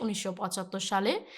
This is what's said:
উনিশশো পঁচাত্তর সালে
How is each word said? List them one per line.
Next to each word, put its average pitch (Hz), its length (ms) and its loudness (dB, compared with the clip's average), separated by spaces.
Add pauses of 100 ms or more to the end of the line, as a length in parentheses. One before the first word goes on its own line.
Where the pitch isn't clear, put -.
উনিশশো 202 300 0
পঁচাত্তর 185 480 -2
সালে 202 460 2 (120)